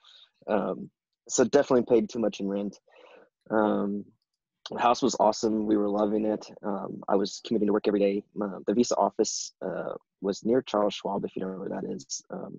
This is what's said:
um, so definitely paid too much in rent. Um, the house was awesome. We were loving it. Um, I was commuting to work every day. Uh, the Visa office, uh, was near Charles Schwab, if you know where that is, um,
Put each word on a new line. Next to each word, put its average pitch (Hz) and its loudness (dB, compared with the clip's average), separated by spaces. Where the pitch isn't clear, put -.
um, 98 -2
so - 2
definitely 127 4
paid 113 4
too - -8
much 107 -2
in 101 -2
rent. 101 -4
Um, 104 0
the - -6
house 123 4
was 117 2
awesome. 107 2
We 107 4
were 104 2
loving 104 0
it. 107 -2
Um, 98 -6
I 101 2
was 98 -2
commuting 104 0
to 104 2
work 104 0
every 104 2
day. 101 2
Uh, 95 -6
the 104 2
Visa 120 2
office, - 0
uh, 85 -6
was 98 -2
near 123 2
Charles 104 0
Schwab, 101 -4
if 98 -10
you - -6
know 95 -4
where 95 -8
that 98 -6
is, - -10
um, 92 -10